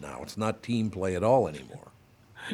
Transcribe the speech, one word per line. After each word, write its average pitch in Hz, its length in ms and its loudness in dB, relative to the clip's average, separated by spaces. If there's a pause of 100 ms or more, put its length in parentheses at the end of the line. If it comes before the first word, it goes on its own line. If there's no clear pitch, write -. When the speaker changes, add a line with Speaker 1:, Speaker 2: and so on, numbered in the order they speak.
Speaker 1:
now. 69 220 -10
It's - 140 -12
not 110 260 -2
team 110 280 0
play 92 260 -2
at 87 80 0
all 117 240 6
anymore. 71 380 -12
Speaker 2:
<laughs> - 40 -20 (640)